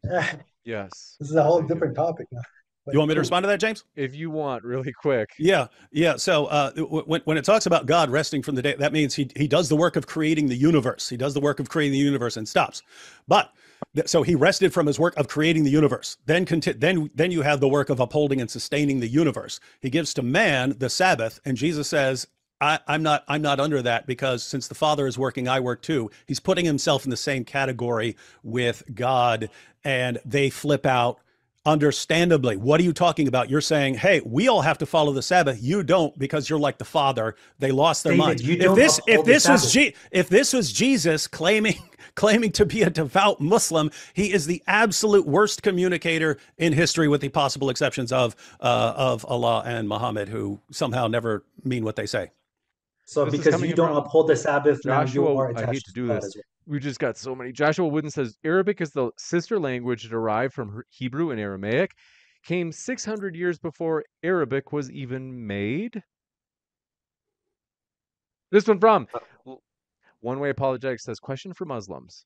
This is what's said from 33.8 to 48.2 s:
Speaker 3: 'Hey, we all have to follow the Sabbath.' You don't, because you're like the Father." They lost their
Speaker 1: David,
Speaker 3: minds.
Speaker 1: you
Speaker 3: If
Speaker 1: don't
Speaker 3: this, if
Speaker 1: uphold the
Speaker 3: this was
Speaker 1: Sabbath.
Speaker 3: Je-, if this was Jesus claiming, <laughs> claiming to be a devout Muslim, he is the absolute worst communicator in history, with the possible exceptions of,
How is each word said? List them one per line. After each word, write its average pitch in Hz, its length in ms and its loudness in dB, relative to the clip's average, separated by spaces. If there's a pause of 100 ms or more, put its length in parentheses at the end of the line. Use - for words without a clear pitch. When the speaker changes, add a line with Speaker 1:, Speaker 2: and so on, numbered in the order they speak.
Speaker 3:
'Hey, 151 300 2
we 143 220 0
all 214 140 4
have 147 160 0
to 156 80 -4
follow 151 260 2
the 135 100 -2
Sabbath.' 139 400 2
You 170 220 0
don't, 165 340 2
because 139 320 -4
you're 151 100 0
like 143 180 0
the - 80 -12
Father." 123 500 0 (240)
They 135 120 0
lost 147 340 2
their 151 80 2
Speaker 1:
David, 139 120 6
Speaker 3:
minds. 123 220 0
Speaker 1:
you 160 80 2
Speaker 3:
If 175 60 0
Speaker 1:
don't 185 140 6
Speaker 3:
this, 269 240 6
if 226 160 2
Speaker 1:
uphold - 100 6
the 233 80 6
Speaker 3:
this 302 160 4
was 254 120 6
Speaker 1:
Sabbath. 120 120 0
Speaker 3:
Je-, 269 220 4 (160)
if 180 180 0
this 226 240 4
was 196 180 0
Jesus 165 560 0
claiming, 214 480 0 (200)
<laughs> - 200 -20
claiming 214 380 4
to 208 120 4
be 214 180 -2
a 180 60 4
devout 175 520 0
Muslim, 160 500 2 (220)
he 190 180 0
is 180 140 0
the 170 220 -4
absolute 208 600 4
worst 196 360 0
communicator 170 720 0 (200)
in 165 140 2
history, 156 380 2
with 143 120 2
the 143 80 -6
possible 139 400 0
exceptions 127 440 -2
of, 123 220 0 (260)